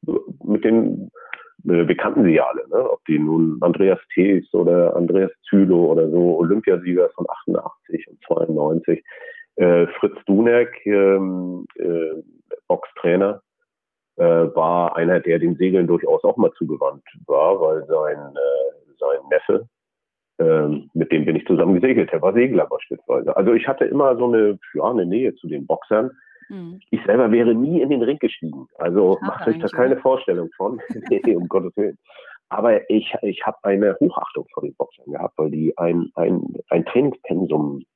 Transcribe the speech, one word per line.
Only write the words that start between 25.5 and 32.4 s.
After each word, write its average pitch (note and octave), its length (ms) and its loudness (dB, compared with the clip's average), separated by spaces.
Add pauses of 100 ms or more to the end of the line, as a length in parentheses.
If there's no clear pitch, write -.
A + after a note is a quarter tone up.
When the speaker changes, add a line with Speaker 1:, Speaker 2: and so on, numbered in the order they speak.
Speaker 1:
Boxern. A2+ 460 -2 (380)
Speaker 2:
Mhm. F#3 320 -14 (100)
Speaker 1:
Ich - 160 -4
selber - 240 4
wäre A#2 240 4
nie C#3+ 260 0
in C#3 100 0
den C3 120 0
Ring C#3 160 -2
gestiegen. C#2+ 480 -6 (120)
Also F#2 360 2
Speaker 2:
Schade - 120 -6
Speaker 1:
macht - 200 -8
euch A2 120 -2
da - 20 -10
Speaker 2:
eigentlich, A#2+ 120 -4
Speaker 1:
keine C3 220 2
Speaker 2:
ne? C3+ 60 -8
Speaker 1:
Vorstellung F2+ 560 -2
von. A2 320 -6
<laughs> - 200 -12
Nee, A2 280 2
um F2 100 -4
Gottes F2+ 300 -4
Willen. G#2 220 -4 (500)